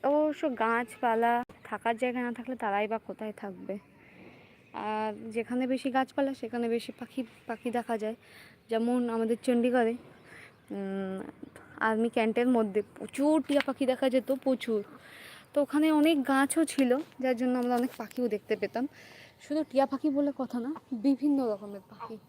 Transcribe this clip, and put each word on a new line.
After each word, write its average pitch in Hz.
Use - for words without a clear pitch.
অবশ্য 302
গাছপালা 233
থাকার 226
জায়গা 247
না 240
থাকলে 247
তারাই 208
বা 220
কোথায় 208
থাকবে? 190
আর 214
যেখানে 247
বেশি 262
গাছপালা 269
সেখানে 240
বেশি 233
পাখি, 247
পাখি 233
দেখা 233
যায়। 220
যেমন 233
আমাদের 226
চণ্ডীগড়ে, 240
উম, 190
আর্মি 220
ক্যাম্পের 233
মধ্যে 208
প্রচুর 277
টিয়া 285
পাখি 269
দেখা 262
যেত, 262
প্রচুর। 233
তো -
ওখানে 302
অনেক 311
গাছও 277
ছিল, 254
যার 254
জন্য 254
আমরা 247
অনেক 247
পাখিও 240
দেখতে 208
পেতাম। 220
শুধু 302
টিয়া 269
পাখি 277
বলে 285
কথা 247
না, 285
বিভিন্ন 277
রকমের 202
পাখি 226